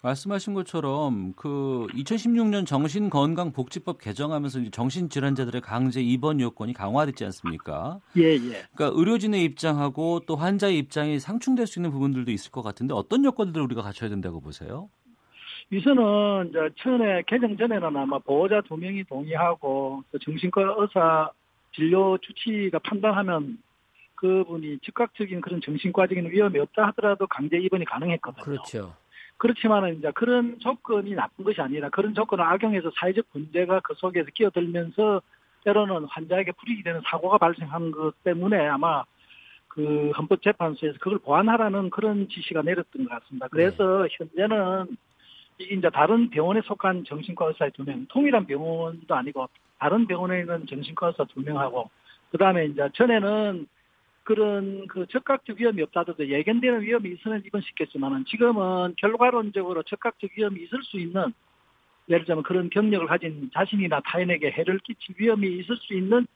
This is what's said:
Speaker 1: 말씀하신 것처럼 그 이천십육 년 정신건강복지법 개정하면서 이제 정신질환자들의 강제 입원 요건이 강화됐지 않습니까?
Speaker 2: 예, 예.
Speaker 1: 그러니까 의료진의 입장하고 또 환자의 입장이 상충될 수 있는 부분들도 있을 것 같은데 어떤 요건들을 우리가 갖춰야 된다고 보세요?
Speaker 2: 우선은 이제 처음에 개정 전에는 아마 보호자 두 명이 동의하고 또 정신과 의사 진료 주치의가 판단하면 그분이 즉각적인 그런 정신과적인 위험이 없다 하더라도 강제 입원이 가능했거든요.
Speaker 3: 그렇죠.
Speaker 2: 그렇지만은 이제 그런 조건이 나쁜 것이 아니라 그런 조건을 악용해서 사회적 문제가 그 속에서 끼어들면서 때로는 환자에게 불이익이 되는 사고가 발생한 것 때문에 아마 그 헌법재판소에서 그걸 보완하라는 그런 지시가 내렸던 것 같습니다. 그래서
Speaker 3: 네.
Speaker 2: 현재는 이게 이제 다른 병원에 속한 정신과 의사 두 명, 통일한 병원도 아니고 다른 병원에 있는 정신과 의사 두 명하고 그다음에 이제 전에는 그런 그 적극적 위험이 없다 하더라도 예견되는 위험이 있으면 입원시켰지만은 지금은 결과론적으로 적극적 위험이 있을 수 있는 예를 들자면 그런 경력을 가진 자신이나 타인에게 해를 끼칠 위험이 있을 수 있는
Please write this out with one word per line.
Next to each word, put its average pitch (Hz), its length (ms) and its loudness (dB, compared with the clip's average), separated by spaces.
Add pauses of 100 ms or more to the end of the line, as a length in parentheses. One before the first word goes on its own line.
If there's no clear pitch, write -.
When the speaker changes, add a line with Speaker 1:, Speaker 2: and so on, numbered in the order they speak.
Speaker 1:
말씀하신 196 520 -4
것처럼 139 800 -2
그 135 580 -4
이천십육 226 540 0
년 202 160 0
정신건강복지법 156 1400 0
개정하면서 143 600 -4
이제 113 100 -4
정신질환자들의 135 880 -2
강제 123 400 0
입원 131 400 2
요건이 117 320 -2
강화됐지 123 540 -2
않습니까? 87 760 -8 (160)
Speaker 2:
예, 160 160 8
예. 147 60 4 (360)
Speaker 1:
그러니까 147 240 0
의료진의 202 460 2
입장하고 151 840 0
또 165 80 -2
환자의 185 440 2
입장이 147 420 -2
상충될 240 480 0
수 - 100 -10
있는 170 140 -2
부분들도 135 400 0
있을 - 180 -6
것 127 120 -8
같은데 120 320 -4
어떤 226 300 2
요건들을 190 420 0
우리가 113 160 -2
갖춰야 101 280 -6
된다고 92 300 -6
보세요? 95 480 -12 (840)
Speaker 2:
우선은 208 760 4
이제 156 80 -2 (240)
처음에 220 460 2
개정 233 280 2
전에는 190 400 0
아마 135 220 0
보호자 185 440 2
두 160 140 -10
명이 185 280 -6
동의하고 139 1080 -2
또 143 80 -8
정신과 190 600 0
의사 165 520 4 (440)
진료 185 440 4
주치의가 202 640 -2
판단하면 190 760 0 (580)
그분이 170 680 0
즉각적인 196 560 -4
그런 175 200 -6
정신과적인 180 680 0
위험이 196 280 4
없다 202 300 2
하더라도 202 400 2
강제 147 300 -2
입원이 185 260 0
가능했거든요. 165 600 -6
Speaker 3:
그렇죠. 110 500 -8 (440)
Speaker 2:
그렇지만은 208 600 2
이제 - 160 -4
그런 240 460 0
조건이 208 540 -2
나쁜 - 300 -6
것이 202 160 0
아니라 143 280 -4
그런 208 260 -2
조건을 202 300 0
악용해서 185 500 2
사회적 190 380 0
문제가 175 480 0
그 151 160 -8
속에서 180 380 -2
끼어들면서 180 840 2 (440)
때로는 196 400 2
환자에게 175 480 -2
불이익이 220 320 -6
되는 165 160 -4 (100)
사고가 180 280 2
발생한 165 520 0
것 151 320 -4
때문에 180 340 2 (120)
아마 147 340 2 (640)
그 147 500 0
헌법재판소에서 156 840 0
그걸 190 180 -2
보완하라는 196 720 2
그런 208 380 0
지시가 165 340 -4
내렸던 170 460 -2
것 240 140 -10
같습니다. - 260 -10
그래서 185 560 4
Speaker 3:
네. 160 80 0
Speaker 2:
현재는 190 840 -2 (600)
이게 185 160 -6
이제 175 160 4
다른 226 400 4
병원에 180 340 2
속한 190 400 -2
정신과 165 440 -4
의사 156 220 0
두 139 140 -12
명, 143 260 -6
통일한 254 360 4
병원도 165 640 -4
아니고 147 360 -2 (320)
다른 202 260 4
병원에 180 340 -2
있는 170 260 -4
정신과 147 420 -4
의사 165 160 -2
두 - 160 -8
명하고 139 500 -4 (400)
그다음에 180 360 4
이제 143 280 -2
전에는 208 720 2 (580)
그런 202 600 0
그 185 240 -6
적극적 262 480 -2
위험이 214 240 2
없다 170 180 -2
하더라도 160 280 -4
예견되는 226 540 2
위험이 214 320 0
있으면 214 300 -6
입원시켰지만은 269 840 -4
지금은 185 720 2
결과론적으로 208 840 2
적극적 - 540 -6
위험이 196 260 -2
있을 240 220 -6
수 - 160 -12
있는 175 320 -2 (760)
예를 170 120 4
들자면 165 240 -2
그런 180 260 0
경력을 208 380 2
가진 160 440 -2
자신이나 180 520 0
타인에게 170 480 0
해를 185 260 0
끼칠 - 400 -12
위험이 202 400 2
있을 185 180 -6
수 - 180 -10
있는 202 420 2